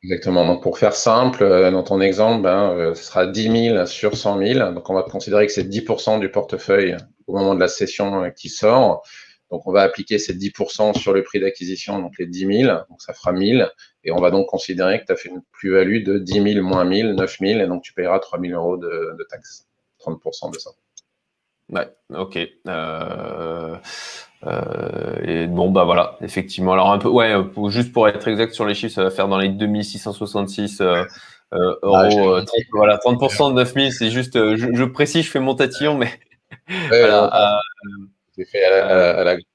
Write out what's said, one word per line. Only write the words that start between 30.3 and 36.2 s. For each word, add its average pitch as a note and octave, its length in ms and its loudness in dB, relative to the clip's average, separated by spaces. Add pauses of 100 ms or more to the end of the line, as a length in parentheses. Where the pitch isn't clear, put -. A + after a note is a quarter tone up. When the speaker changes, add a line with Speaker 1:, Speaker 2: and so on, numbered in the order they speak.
Speaker 2:
euh, F2+ 240 2 (500)
euh, F2+ 300 0
Speaker 1:
Ah, G2 240 6
Speaker 2:
euros, - 20 6
Speaker 1:
j'ai G#2 100 4
Speaker 2:
euh, F#2 240 4
trente, A2+ 280 -2
voilà, G#2 260 4
trente A#2+ 220 2
pour C3+ 120 0
cent C#3+ 200 2
de B2+ 40 0
neuf B2+ 200 2
mille, C3+ 160 0
c'est A2+ 200 -2
juste, B2+ 260 -2
euh, G#2+ 180 4
je, A#2 180 -2
je A#2+ 120 2
précise, D3 400 0
je - 40 -10
fais C#3+ 100 -2
mon C3 160 0
tatillon, C#3+ 420 0
mais A#2 120 0 (600)